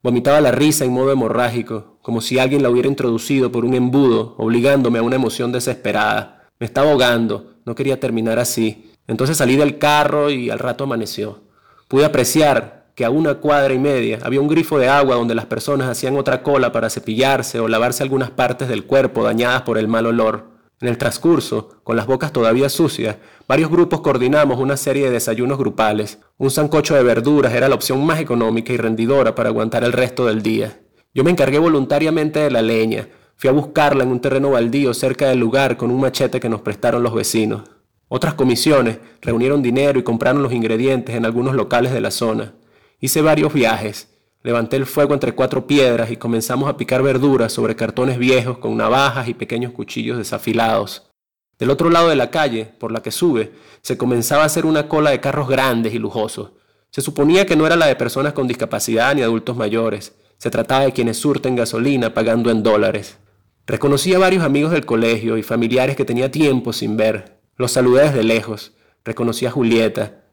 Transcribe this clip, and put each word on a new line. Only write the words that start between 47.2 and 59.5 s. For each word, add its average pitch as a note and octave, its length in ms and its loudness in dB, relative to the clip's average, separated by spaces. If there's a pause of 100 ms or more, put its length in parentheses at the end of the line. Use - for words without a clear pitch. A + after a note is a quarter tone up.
sobre A2+ 260 -2
cartones B2 420 -2
viejos B2 400 0
con A2+ 180 -4
navajas B2 500 0
y A#2 60 -6
pequeños A#2+ 400 -6
cuchillos A#2+ 460 -8
desafilados. A2 920 -2 (480)
Del A#2+ 120 -2
otro E3 180 0
lado E3+ 220 4
de D3+ 60 2
la A#2+ 140 0
calle, A#2+ 380 -2 (100)
por A2 140 -8
la A2+ 80 -6
que B2 100 -10
sube, B2 420 0 (280)
se - 160 -6
comenzaba B2 460 0
a D#3 40 4
hacer D#3 200 0
una D3+ 200 0
cola D3+ 260 2
de B2 80 0
carros C#3 280 -2
grandes B2 460 0
y A#2+ 40 -2
lujosos. A2 520 -6 (400)
Se - 100 -8
suponía D#3+ 460 2
que F3+ 100 0
no D#3 80 2
era D#3+ 100 2
la E3 120 2
de C3+ 100 2
personas C3+ 380 -4
con C3+ 120 -2
discapacidad A2+ 680 -2
ni C#3+ 80 0
adultos A2+ 340 -2